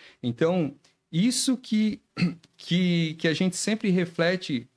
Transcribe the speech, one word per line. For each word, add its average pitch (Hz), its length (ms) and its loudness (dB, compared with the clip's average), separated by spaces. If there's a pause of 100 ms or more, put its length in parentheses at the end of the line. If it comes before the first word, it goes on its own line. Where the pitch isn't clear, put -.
(220)
Então, 160 540 0 (340)
isso 240 460 0
que, 214 460 -2 (160)
<clears throat> - 400 -4
que, 170 600 0
que 165 100 -2
a 160 60 2
gente 180 220 0
sempre 214 340 -2
reflete 170 880 0